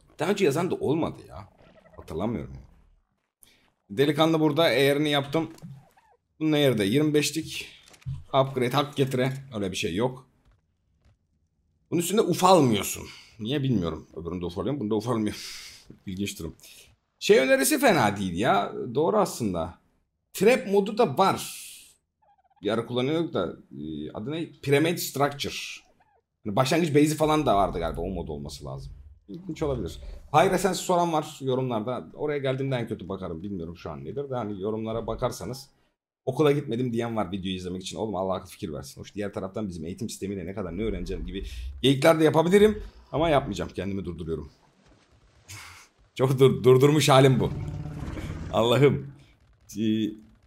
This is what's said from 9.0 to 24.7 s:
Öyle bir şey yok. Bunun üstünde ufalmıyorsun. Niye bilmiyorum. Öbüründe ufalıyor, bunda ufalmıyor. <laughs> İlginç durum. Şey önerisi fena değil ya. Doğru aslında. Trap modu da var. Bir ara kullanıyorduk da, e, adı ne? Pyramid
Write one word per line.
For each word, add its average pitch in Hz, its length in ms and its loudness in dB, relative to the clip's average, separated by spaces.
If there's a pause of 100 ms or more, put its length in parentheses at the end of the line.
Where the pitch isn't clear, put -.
Öyle 101 160 -2
bir 90 60 -8
şey 85 180 -4
yok. 131 340 -2 (1600)
Bunun 151 100 0
üstünde 185 200 0
ufalmıyorsun. 160 840 4 (320)
Niye 131 240 -4
bilmiyorum. 90 440 -2 (100)
Öbüründe 85 280 -8
ufalıyor, 98 360 -4
bunda 107 140 -2
ufalmıyor. 107 420 -2 (400)
<laughs> - 300 -20
İlginç 98 320 -6
durum. 80 180 -10 (600)
Şey 208 200 6
önerisi 262 400 4
fena 151 380 4
değil 92 220 -4
ya. 101 340 0 (220)
Doğru 170 220 2
aslında. 95 600 -2 (540)
Trap 233 340 4
modu 202 320 0
da 175 200 2
var. 175 480 0 (960)
Bir 101 80 -2
ara 113 160 0
kullanıyorduk 139 480 -2
da, 90 220 -2 (220)
e, 76 340 -8
adı 110 180 -8
ne? 165 200 -6 (120)
Pyramid 151 360 2